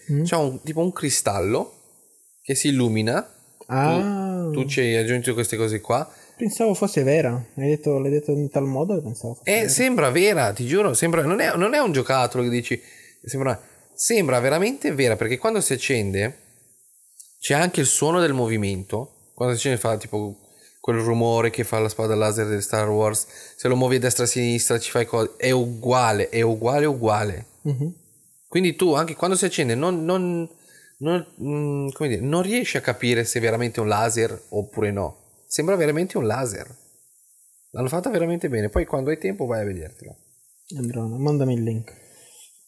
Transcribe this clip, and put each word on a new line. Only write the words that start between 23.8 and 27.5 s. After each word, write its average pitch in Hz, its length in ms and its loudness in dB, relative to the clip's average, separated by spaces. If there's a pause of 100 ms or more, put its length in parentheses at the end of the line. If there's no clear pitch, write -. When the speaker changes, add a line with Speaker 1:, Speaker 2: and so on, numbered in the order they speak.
Speaker 2:
a 123 40 0
destra 123 240 0
e - 20 0
a 120 40 0
sinistra 120 480 0
ci - 120 -6
fai 120 160 0
co-, 113 320 -2
è 127 120 0
uguale, 120 760 2
è 117 140 0
uguale, 117 440 2
uguale. 107 600 0 (160)